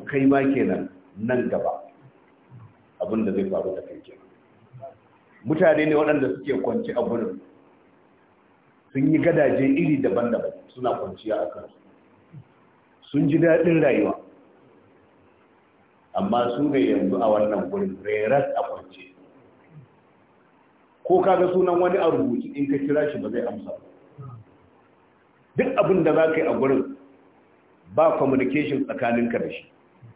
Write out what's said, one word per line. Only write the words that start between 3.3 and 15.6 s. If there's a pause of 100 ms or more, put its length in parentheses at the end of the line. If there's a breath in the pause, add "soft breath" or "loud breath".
zai
faru
da
kai
kenan. (1160)
Mutane
ne
waɗanda
suke
kwanci
a
gurin, (1500)
sun
yi
gadaje
iri
daban-daban (200)
suna
kwanciya
a
kansu. (1400)
Sun
ji
daɗin
rayuwa. (2000)